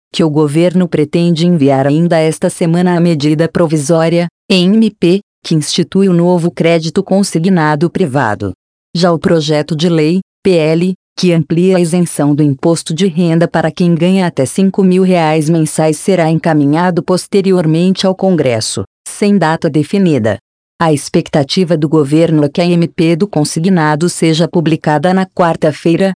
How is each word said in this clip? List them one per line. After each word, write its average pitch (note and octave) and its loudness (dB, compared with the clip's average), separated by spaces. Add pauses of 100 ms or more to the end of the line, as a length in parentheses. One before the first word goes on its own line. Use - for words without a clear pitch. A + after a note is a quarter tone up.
(100)
que - -2
o D#3+ 0
governo D#3+ 0
pretende E3+ 0
enviar C#3 2
ainda E3 0
esta D#3+ -2
semana F3 0
a E3 0
medida D#3 0
provisória, E3 0 (240)
M G3+ 2
P, F#3+ 0 (240)
que - -2
institui F3 0
o F3+ 2
novo E3+ 2
crédito E3 -2
consignado E3+ 0
privado. A#2 -2 (440)
Já F3 2
o E3 0
projeto D#3 0
de E3+ 0
lei, E3 0 (220)
P F#3+ 2
L, E3 0 (200)
que F3+ 2
amplia F3 2
a F3+ 2
isenção D#3+ 0
do D3 0
imposto D#3+ 0
de F3 -2
renda E3 0
para D#3+ -2
quem F3 0
ganha F3+ 0
até C#3 -2
cinco F#3+ -2
mil F#3 2
reais D#3+ 0
mensais D#3 0
será E3+ 0
encaminhado D#3+ 0
posteriormente F3+ 0
ao F#3+ 0
Congresso, D3+ -2 (260)
sem G3+ 0
data E3 0
definida. D3 0 (420)
A E3 0
expectativa D#3+ -2
do D#3 -2
governo D#3 2
é C#3+ -2
que F#3 -6
a F3 0
M E3+ 0
P E3+ 0
do F3+ -2
consignado D#3+ 0
seja D#3+ 0
publicada D#3+ 0
na F#3+ 0
quarta-feira, E3+ 0